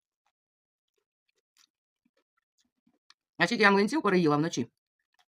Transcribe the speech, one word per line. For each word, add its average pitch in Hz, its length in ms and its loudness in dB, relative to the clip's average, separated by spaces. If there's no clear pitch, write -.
А 170 60 2
скільки 220 160 -2
я 202 80 4
млинців 214 320 0
переїла 175 340 2
вночі? 151 340 -4